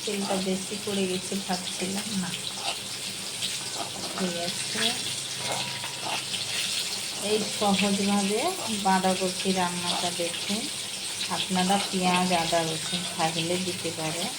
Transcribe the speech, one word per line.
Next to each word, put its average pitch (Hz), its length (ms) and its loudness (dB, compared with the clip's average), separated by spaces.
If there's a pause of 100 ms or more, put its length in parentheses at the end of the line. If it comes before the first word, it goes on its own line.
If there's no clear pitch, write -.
তেলটা 196 320 0 (120)
বেশি 190 280 -2 (100)
পড়ে 196 240 0
গেছে 185 240 -2 (120)
ভাবছিলাম, 190 640 -2 (160)
না, 170 60 -4 (1900)
ঠিক 185 160 0 (120)
আছে। 196 360 -2 (2500)
এই 214 100 4 (200)
সহজভাবে 202 800 4 (460)
বাঁধাকপি 190 640 4 (100)
রান্নাটা 175 500 0 (120)
দেখুন। 185 400 -2 (760)
আপনারা 185 380 4 (140)
পেঁয়াজ, 180 400 4 (140)
আদা, 165 200 4
রসুন 160 380 0 (160)
থাকলে 165 380 2 (100)
দিতে 175 240 -2 (100)
পারে 160 240 -2 (160)